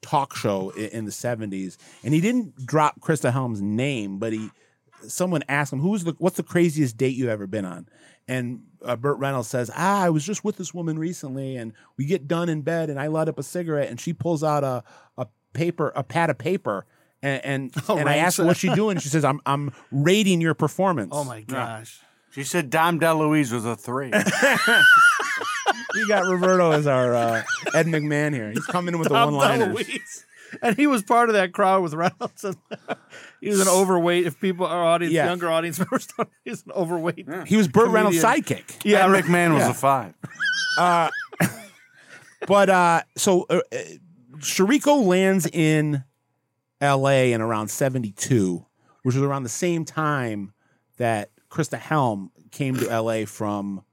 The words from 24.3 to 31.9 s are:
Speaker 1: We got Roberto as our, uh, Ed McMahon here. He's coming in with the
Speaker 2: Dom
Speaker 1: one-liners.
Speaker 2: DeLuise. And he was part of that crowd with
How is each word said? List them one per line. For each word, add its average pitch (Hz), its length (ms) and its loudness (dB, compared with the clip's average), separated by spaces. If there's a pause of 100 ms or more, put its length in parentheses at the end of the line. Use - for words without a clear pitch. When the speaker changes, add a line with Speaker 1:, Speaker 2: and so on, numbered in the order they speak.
Speaker 1:
We 208 120 -2
got 196 200 2
Roberto 185 440 2
as 151 160 2
our, 127 280 2
uh, 117 280 0 (320)
Ed 160 120 2
McMahon 151 480 -2
here. 110 160 -6
He's 110 160 -8
coming 175 280 -4
in 170 60 -2
with 160 80 0
the 151 60 2
Speaker 2:
Dom 147 200 2
Speaker 1:
one-liners. 196 420 0
Speaker 2:
DeLuise. - 480 -10 (380)
And 226 140 0
he 294 100 4
was 254 160 2
part 240 260 4
of 220 60 2
that 185 180 2
crowd 190 300 2
with 156 120 -4